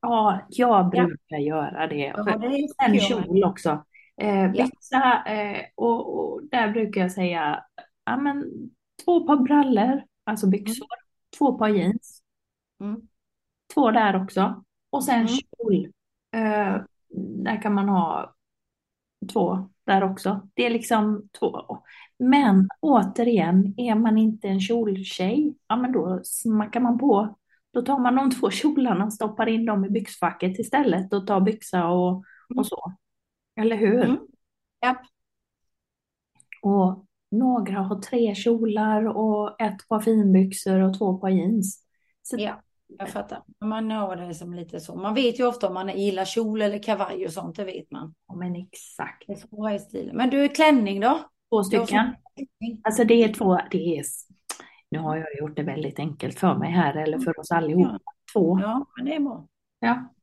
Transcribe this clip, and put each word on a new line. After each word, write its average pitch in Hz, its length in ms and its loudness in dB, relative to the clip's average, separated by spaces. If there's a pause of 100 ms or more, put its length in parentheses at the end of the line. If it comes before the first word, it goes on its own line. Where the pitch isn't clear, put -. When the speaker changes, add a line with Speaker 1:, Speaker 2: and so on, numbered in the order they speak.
Speaker 1:
Ja, 214 380 2 (100)
jag 240 300 4
Speaker 2:
Ja. 180 40 4 (220)
Speaker 1:
brukar 156 320 -6
göra 147 500 -2
det. 147 300 -6
Speaker 2:
Ja, 208 60 -6
Speaker 1:
För 208 160 -2
Speaker 2:
det 233 100 -4
tycker 285 340 -2
Speaker 1:
sen 220 120 4
Speaker 2:
jag 196 240 2
med. 185 80 -4
Speaker 1:
kjol 190 160 4
också. 170 400 -2 (380)
Eh, 202 220 2
Speaker 2:
Ja. 185 80 4
Speaker 1:
byxa, 254 720 0
eh, 208 360 -6 (140)
och, - 440 -2
och - 220 -6 (100)
där 226 200 0
brukar 214 300 -2
jag 180 100 0
säga, 170 520 -4 (420)
ja, 240 120 -2
men 285 260 -2 (640)
två 349 220 4
par 302 100 6
brallor, 262 640 4 (220)
alltså 214 240 -2
byxor, 208 380 -2
Speaker 2:
Mm. - 200 -16 (320)
Speaker 1:
två 262 200 2
par 214 120 2
jeans, 208 540 -2 (580)
Speaker 2:
Mm. 214 200 -8 (720)
Speaker 1:
två 254 180 4
där 202 320 4
också. 190 400 -2 (260)
Och 269 140 -4
sen 262 120 2
Speaker 2:
Mm. 226 120 2
Speaker 1:
kjol, 226 580 -2 (480)
eh, 208 480 0 (640)
där 214 180 -4
kan 208 120 0
man 202 160 2
ha 165 460 0 (1000)
två 190 360 -2 (160)
där 196 180 2
också. 190 500 -4
Det 240 120 0
är 240 40 0
liksom 214 600 0 (100)
två. - 380 -6 (420)
Men 247 500 6 (100)
återigen, 196 1000 2
är 240 180 0
man 220 220 4
inte 220 300 2
en 196 120 0
kjoltjej, 214 920 -2 (140)
ja, 214 80 0
men 254 160 -2
då 185 320 0
smackar 214 560 -2
man 240 180 2
på. 220 380 2 (380)
Då 247 80 0
tar 262 180 0
man 254 160 2
de 262 160 2
två 208 200 0
kjolarna 233 540 0
och 214 80 -4
stoppar 214 340 -2
in 226 180 0
dem 202 200 0
i 196 40 -6
byxfacket 185 720 -2
istället 190 540 0
och 196 140 -2
tar 196 140 2
byxa 190 460 0
och, 180 300 2
och 190 60 -14 (280)
Speaker 2:
Mm. 254 120 -2
Speaker 1:
så. - 300 -8 (640)
Eller 220 220 0
hur? 220 260 4
Speaker 2:
Mm. 285 140 2 (640)
Japp. 254 200 0 (1600)
Speaker 1:
Och 190 440 2 (260)
några 214 480 0
har 190 220 -4
tre 233 340 0
kjolar 214 720 0
och 214 560 -2
ett 196 260 -6
par 214 120 0
finbyxor 190 800 4
och 190 180 2
två 185 200 0
par 190 120 -4
jeans. 190 540 0 (380)
Så - 180 -10
Speaker 2:
Ja, - 220 -8 (260)
jag - 220 -12
fattar. 214 340 -12 (220)
Man 220 260 -4
har 202 240 -4
det 175 180 -10
som 175 200 -14
lite 170 260 -12
så. 170 160 -16
Man 196 200 -4
vet 240 240 2
ju 247 80 2
ofta 233 200 -2
om 180 60 -2
man 190 160 -6 (100)
gillar 190 260 0
kjol 214 360 -2
eller 208 220 -2
kavaj 190 420 -4
och 170 60 -6
sånt, 170 240 -10
det 202 100 -8
vet 175 260 -12
man. 160 220 -12 (140)
Speaker 1:
Ja, 185 80 -14
men 180 200 -6
exakt. - 720 -14
Speaker 2:
Det 202 60 -10
är 196 40 -12
så - 100 -20
bra 214 260 -6
i 202 60 -4
stilen. - 380 -10
Men 247 120 0
du, 277 180 2
klänning 269 520 4
då? 220 100 2
Speaker 1:
Två 311 120 0 (280)
Speaker 2:
Du 226 80 2
har 208 60 4
Speaker 1:
stycken. 196 240 2
Speaker 2:
sån 220 280 2 (200)
klänning. 233 480 -12
Speaker 1:
Alltså 226 200 2
det 233 200 8
är 214 100 2
två, 185 260 2 (120)
det 165 260 -2
är 143 40 -6
s-, - 260 -14 (640)
nu 151 80 -6
har 156 180 -4
jag 160 100 -8 (120)
gjort 151 160 -6
det 147 80 -4
väldigt 143 360 -6
enkelt 143 400 -8
för 180 180 4
mig 160 140 -4
här, 170 260 2
eller 156 220 -2
för 170 200 -4
oss 151 120 -8
allihopa. 170 540 2
Speaker 2:
Ja. - 80 -18 (200)
Speaker 1:
Två. 185 280 2
Speaker 2:
Ja, 233 240 -4 (120)
men 247 80 -8
det 294 100 -4
är 311 40 -4
bra. 240 280 -6 (320)
Speaker 1:
Ja. 240 440 -2